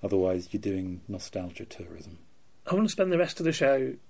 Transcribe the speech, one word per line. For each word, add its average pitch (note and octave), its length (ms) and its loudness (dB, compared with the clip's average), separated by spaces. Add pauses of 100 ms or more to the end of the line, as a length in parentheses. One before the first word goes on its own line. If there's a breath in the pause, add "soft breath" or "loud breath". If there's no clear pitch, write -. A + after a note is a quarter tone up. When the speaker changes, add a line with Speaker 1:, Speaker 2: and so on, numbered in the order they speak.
Speaker 1:
otherwise F#2 500 2
you're G#2 100 -2
doing F#2 480 -4
nostalgia F#2 560 -8
tourism. - 540 -16 (460)
Speaker 2:
I - 80 0
want G#3 140 4
to G#3 40 0
spend F#3 200 2
the F3 60 4
rest E3+ 240 2
of - 40 -2
the E3 60 4
show C3+ 440 2 (140)